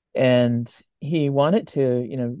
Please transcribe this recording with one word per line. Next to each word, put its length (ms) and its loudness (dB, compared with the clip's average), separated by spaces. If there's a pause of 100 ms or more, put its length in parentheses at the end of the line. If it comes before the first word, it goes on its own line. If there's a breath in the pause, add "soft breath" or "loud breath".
(140)
And 560 2 (300)
he 300 -2
wanted 380 2
to, 380 0
you 120 -10
know, 220 -6